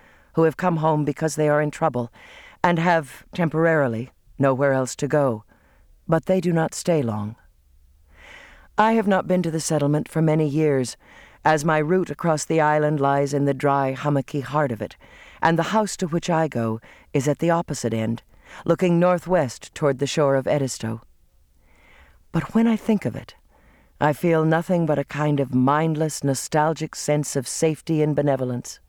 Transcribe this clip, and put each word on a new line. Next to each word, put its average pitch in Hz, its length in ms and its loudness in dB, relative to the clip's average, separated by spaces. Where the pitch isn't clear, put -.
who 160 100 2
have 156 140 2
come 180 200 0
home 151 280 0
because 147 300 -2
they 151 120 2
are 147 140 2
in 151 100 -2
trouble, 123 400 -2
and 175 160 4
have, 165 460 0
temporarily, 151 760 0
nowhere 139 360 2
else 131 240 -2
to 147 100 -4
go. 131 380 0
But 165 160 0
they 185 160 2
do 175 100 0
not 160 220 0
stay 165 280 0
long. 107 360 -4
I 220 160 4
have 220 140 2
not 190 200 2
been 180 160 2
to 165 80 -2
the 156 100 -4
settlement 147 480 0
for 160 120 0
many 156 240 4
years, 143 520 0
as 151 180 4
my 160 140 2
route 165 320 0
across 156 340 -2
the 160 160 0
island 151 400 2
lies 139 340 2
in 143 120 0
the 139 80 0
dry, 139 400 0
hummocky 143 480 -4
heart 131 320 -2
of 104 80 -8
it, - 160 -10
and 165 160 4
the 165 140 -2
house 214 260 0
to 185 100 -2
which 160 220 -4
I 160 200 0
go 113 320 -4
is 139 160 0
at 143 100 -2
the 170 100 0
opposite 151 440 -2
end, 113 300 -4
looking 170 340 2
northwest 175 720 0
toward 139 260 -2
the 139 80 -2
shore 139 280 2
of 131 120 -2
Edisto. 120 540 -4
But - 200 -4
when 226 140 4
I 226 80 2
think 208 300 -2
of 110 100 -4
it, - 200 -14
I 147 120 2
feel 165 300 2
nothing 165 440 0
but 147 100 0
a 139 60 -4
kind 147 360 -2
of 127 140 -4
mindless, 151 720 0
nostalgic 151 720 -2
sense 151 400 -2
of 135 120 -4
safety 160 540 -2
and 151 140 0
benevolence. 131 720 -2